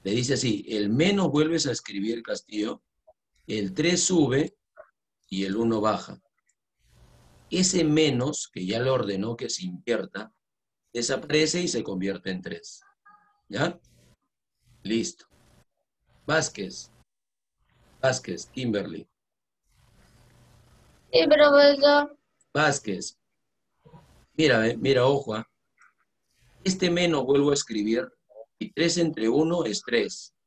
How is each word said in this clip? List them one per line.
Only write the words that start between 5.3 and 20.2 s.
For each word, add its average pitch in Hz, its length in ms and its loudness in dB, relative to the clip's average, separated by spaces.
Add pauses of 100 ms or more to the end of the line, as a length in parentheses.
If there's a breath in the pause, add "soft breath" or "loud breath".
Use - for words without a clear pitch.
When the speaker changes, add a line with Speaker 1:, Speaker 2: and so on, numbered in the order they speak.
Speaker 1:
el 98 120 -4
uno 113 240 0
baja. 104 400 -4 (1300)
Ese 185 340 0
menos, 147 680 0
que 92 140 -10
ya 110 140 -4
le 131 100 0
ordenó 101 460 -2
que 120 120 -10
se - 160 -8
invierta, 98 680 -6 (600)
desaparece 151 680 -2
y 175 80 -2
se 117 140 -4
convierte 95 480 -6
en 90 120 -6
tres. - 400 -14 (680)
¿Ya? 165 320 -4 (1000)
Listo. 110 440 -4 (1000)
Vázquez. - 640 -4 (1080)
Vázquez, 113 460 -4
Kimberly. 101 640 -6 (2000)